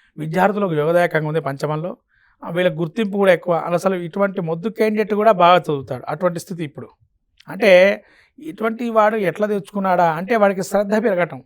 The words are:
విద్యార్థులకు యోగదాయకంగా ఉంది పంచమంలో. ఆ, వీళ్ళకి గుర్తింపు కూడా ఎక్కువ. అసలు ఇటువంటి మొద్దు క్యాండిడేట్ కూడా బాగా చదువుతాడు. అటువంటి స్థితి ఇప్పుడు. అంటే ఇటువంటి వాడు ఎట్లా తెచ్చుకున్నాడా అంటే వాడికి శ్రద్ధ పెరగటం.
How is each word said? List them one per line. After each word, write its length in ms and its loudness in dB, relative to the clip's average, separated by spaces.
విద్యార్థులకు 560 0
యోగదాయకంగా 540 0
ఉంది 120 -2
పంచమంలో. 560 -6
ఆ, 60 -12
వీళ్ళకి 260 0
గుర్తింపు 400 -4
కూడా 160 6
ఎక్కువ. 220 0
అసలు 400 -2
ఇటువంటి 460 -4
మొద్దు 280 -6
క్యాండిడేట్ 460 0
కూడా 180 4
బాగా 240 6
చదువుతాడు. 520 -4
అటువంటి 320 -2
స్థితి 240 -10
ఇప్పుడు. 240 -12
అంటే 560 4
ఇటువంటి 520 -6
వాడు 260 2
ఎట్లా 300 -2
తెచ్చుకున్నాడా 680 0
అంటే 240 -4
వాడికి 260 2
శ్రద్ధ 420 -2
పెరగటం. 420 -2